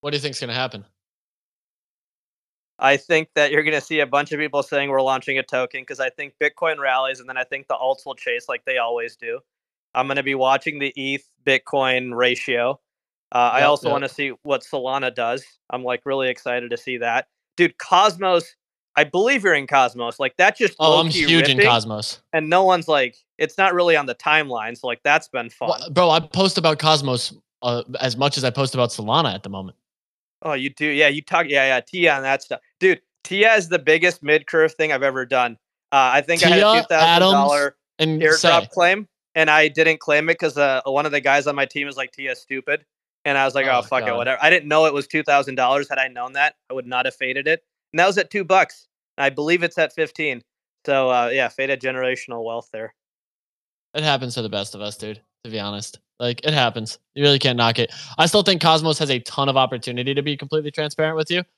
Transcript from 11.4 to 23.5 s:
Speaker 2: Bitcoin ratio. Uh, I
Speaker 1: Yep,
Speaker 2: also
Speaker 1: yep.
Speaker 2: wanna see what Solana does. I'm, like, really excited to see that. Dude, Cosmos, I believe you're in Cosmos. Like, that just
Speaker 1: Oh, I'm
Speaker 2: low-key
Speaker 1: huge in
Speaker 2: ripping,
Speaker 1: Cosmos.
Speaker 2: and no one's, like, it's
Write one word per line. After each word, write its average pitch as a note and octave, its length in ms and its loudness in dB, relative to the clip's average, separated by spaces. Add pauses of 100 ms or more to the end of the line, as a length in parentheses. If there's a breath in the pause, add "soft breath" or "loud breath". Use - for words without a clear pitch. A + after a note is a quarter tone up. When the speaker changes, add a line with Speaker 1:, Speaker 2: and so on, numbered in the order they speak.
Speaker 2:
Bitcoin B2+ 680 0
ratio. B2 640 0 (540)
Uh, A#2+ 40 2 (160)
I B2+ 60 2
Speaker 1:
Yep, C#3+ 100 6
Speaker 2:
also D3 180 0
Speaker 1:
yep. C#3+ 60 0
Speaker 2:
wanna C#3 160 -4
see C#3 200 -6 (140)
what C#3 180 -2
Solana C3 520 -4
does. A#2+ 320 -4 (240)
I'm, B2+ 140 -8
like, B2 220 -4
really C3+ 240 -2
excited B2 400 -6
to A#2 80 -6
see B2+ 200 -8
that. A#2 300 -4 (300)
Dude, E3+ 200 0
Cosmos, F#3 760 2 (400)
I D3+ 100 4
believe G#3 380 0
you're F3 120 4
in C#3 120 -2
Cosmos. A#2+ 520 0
Like, C3+ 180 -4
that G3 200 4
just G#3 220 -2
Speaker 1:
Oh, D#3 200 6
I'm E3 80 2
Speaker 2:
low-key D#3+ 180 -2
Speaker 1:
huge D#3 240 4
in C3 80 2
Speaker 2:
ripping, C3+ 120 4
Speaker 1:
Cosmos. G#2+ 520 -2 (120)
Speaker 2:
and D#3 160 -2
no F#3 140 4
one's, F3+ 240 2
like, C3+ 300 0 (200)
it's D#3 200 -4